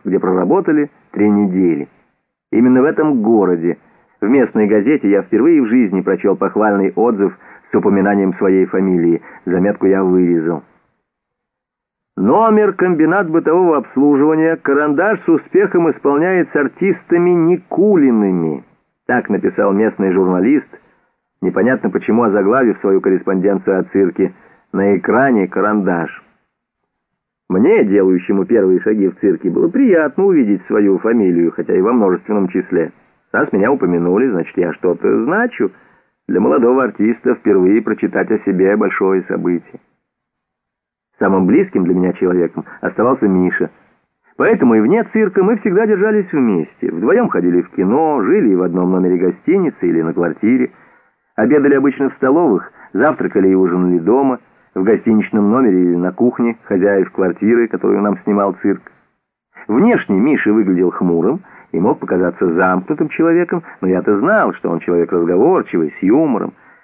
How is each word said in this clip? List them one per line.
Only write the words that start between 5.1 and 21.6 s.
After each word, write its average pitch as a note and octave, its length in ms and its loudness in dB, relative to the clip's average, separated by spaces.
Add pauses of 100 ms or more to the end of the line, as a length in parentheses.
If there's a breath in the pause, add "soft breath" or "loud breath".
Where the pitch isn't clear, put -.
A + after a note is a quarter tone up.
впервые C#3 400 2
в A2+ 60 -2
жизни G#2 340 0
прочел F#2+ 340 0
похвальный G2 580 0
отзыв G2+ 400 0 (380 loud breath)
с - 20 0
упоминанием G2 600 0
своей F#2+ 320 0
фамилии. F2+ 560 0 (240 loud breath)
Заметку F#2+ 400 -2
я F#2+ 160 2
вырезал. F2 600 0 (1500)
"Номер G#3+ 560 2
комбинат F3+ 580 0
бытового E3 460 0
обслуживания. D3 800 0
Карандаш D3+ 640 -2
с - 80 -18
успехом F3 600 0
исполняет D#3 640 0
с - 60 -4
артистами F3 720 0
Никулиными". C3 1300 0 (420)
Так B2 240 -2
написал G2 420 0
местный G2 380 0
журналист, F#2 560 2 (720)
непонятно G2 500 -2